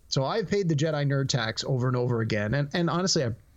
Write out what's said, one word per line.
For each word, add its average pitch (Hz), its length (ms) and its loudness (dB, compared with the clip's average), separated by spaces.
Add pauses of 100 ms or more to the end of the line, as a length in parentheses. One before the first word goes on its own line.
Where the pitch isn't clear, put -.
(120)
So 135 140 2
I've 180 240 -2
paid 202 180 2
the 165 80 2
Jedi 147 320 0
nerd 139 220 0
tax 113 340 -2
over 127 240 0
and 127 80 2
over 123 260 0
again. 110 340 0
And, 143 180 0
and 175 160 0
honestly, 175 340 0
I 117 60 0 (280)